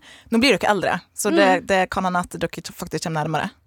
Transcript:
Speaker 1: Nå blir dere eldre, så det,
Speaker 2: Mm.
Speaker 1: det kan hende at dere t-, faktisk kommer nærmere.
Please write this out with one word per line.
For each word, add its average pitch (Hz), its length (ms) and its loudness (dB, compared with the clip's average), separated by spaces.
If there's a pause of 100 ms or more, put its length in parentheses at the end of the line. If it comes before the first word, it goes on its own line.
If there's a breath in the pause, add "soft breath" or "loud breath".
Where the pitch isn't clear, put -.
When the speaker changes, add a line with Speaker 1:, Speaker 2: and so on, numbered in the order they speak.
(320 loud breath)
Speaker 1:
Nå 226 100 2
blir 226 160 4
dere - 140 0
eldre, 180 300 0 (140)
så - 140 -2
det, 185 320 4
Speaker 2:
Mm. - 60 -12
Speaker 1:
det 185 240 2
kan 190 140 -4
hende 180 140 -2
at 180 120 -4
dere 165 180 -6
t-, - 240 -14
faktisk 160 300 -8
kommer 160 200 -2
nærmere. 156 280 -4 (160)